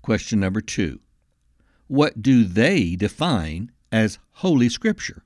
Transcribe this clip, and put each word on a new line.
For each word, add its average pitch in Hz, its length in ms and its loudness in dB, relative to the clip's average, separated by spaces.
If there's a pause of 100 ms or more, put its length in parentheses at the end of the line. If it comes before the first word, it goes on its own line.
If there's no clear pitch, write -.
Question 113 360 -2
number 98 220 -2
two, 78 380 -6 (880)
what 139 340 0
do 123 220 6
they 104 520 2
define 101 760 -4 (200)
as 110 280 0 (140)
Holy 131 360 2
Scripture? - 560 -6